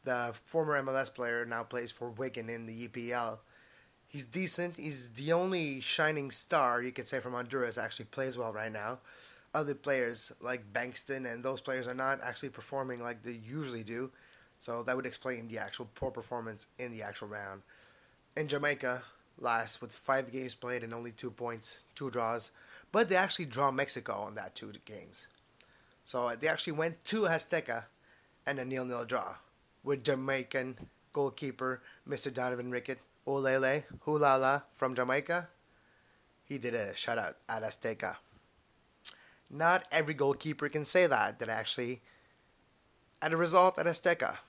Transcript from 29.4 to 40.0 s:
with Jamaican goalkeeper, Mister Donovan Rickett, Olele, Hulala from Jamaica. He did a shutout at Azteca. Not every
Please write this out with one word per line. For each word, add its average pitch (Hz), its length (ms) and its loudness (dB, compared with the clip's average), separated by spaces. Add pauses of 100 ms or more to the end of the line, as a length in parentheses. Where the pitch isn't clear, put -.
with 131 180 0
Jamaican 131 760 -2 (340)
goalkeeper, 131 680 -4 (240)
Mister 135 240 -2
Donovan 123 420 -4
Rickett, 123 280 -4 (280)
Olele, 135 560 2 (240)
Hulala 139 560 6 (100)
from 131 220 0
Jamaica. 147 520 2 (960)
He 143 140 -8
did 120 160 -2
a 104 200 -2
shutout 113 420 -2 (120)
at 113 140 -4
Azteca. 107 540 -2 (1300)
Not 170 440 4
every 156 240 4